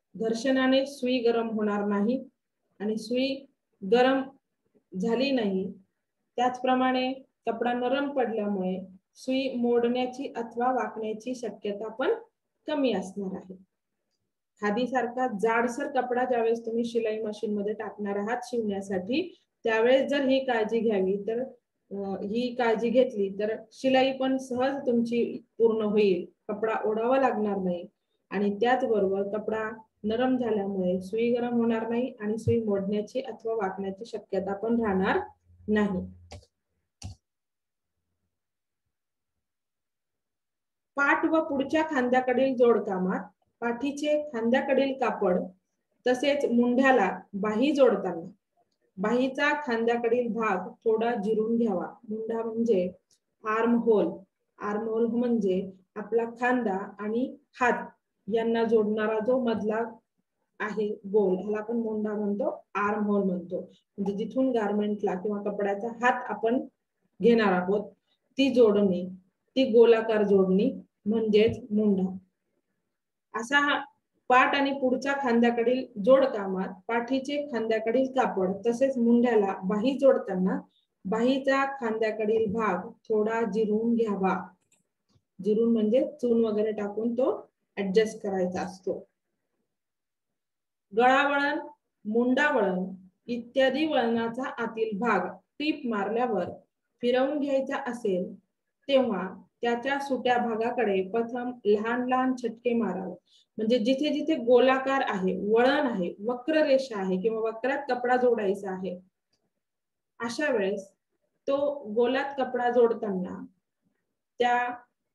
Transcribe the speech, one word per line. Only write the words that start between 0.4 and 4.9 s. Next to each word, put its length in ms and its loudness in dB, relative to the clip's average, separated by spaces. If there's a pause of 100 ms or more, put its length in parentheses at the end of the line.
सुई 360 -2
गरम 280 0
होणार 380 -2
नाही 360 0 (560)
आणि 180 -4
सुई 300 -2 (540)
गरम 400 4 (720)